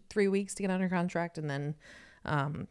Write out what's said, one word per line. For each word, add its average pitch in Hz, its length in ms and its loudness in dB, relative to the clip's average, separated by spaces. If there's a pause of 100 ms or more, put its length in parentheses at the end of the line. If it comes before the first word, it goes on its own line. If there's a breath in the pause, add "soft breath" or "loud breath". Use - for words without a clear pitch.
three 202 180 4
weeks 196 280 0
to 196 80 -4
get 190 80 0
under 185 180 2
contract, 175 480 0
and 156 120 -4
then, 143 260 -2 (500 soft breath)
um, 143 460 0